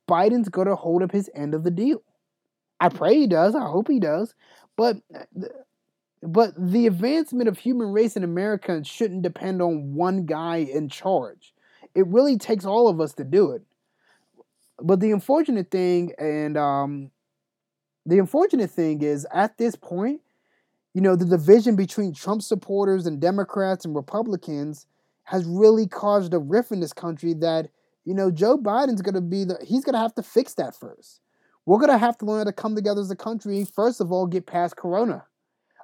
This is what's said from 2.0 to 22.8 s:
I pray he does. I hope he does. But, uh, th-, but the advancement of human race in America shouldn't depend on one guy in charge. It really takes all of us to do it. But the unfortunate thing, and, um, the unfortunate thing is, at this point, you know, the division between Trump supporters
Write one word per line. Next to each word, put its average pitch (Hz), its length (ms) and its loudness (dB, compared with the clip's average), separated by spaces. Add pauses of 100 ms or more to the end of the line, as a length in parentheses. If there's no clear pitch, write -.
I 175 80 4
pray 170 280 2
he 294 100 4
does. 185 280 4
I 262 140 0
hope 180 200 -2
he 269 120 2
does. 175 340 -2 (420)
But, 226 220 2 (160)
uh, - 100 -16 (140)
th-, - 140 -12 (680)
but 180 340 2
the 185 300 2
advancement 247 640 0
of 185 100 -4
human 233 340 -2
race 220 240 2
in 190 80 -2
America 180 600 -4
shouldn't 185 380 -4
depend 180 400 -4
on 151 320 -2
one 180 320 0
guy 165 300 -4
in 147 320 -4
charge. 135 640 -6 (400)
It 190 120 4
really 247 320 4
takes 202 260 -2
all 220 240 4
of 165 120 0
us 147 140 -2
to 143 100 -10
do 156 280 2
it. 117 100 -10 (1160)
But 185 220 2
the 214 120 2
unfortunate 240 580 0
thing, 180 480 0
and, 151 380 -4
um, 139 540 -2 (920)
the 170 140 4
unfortunate 254 520 2
thing 156 320 -2
is, 147 300 -2
at 196 260 -2
this 233 180 -2
point, 220 440 -6 (760)
you 185 60 0
know, 190 160 6
the 175 80 2
division 190 520 6
between 190 360 -2
Trump 208 300 -6
supporters 196 640 -2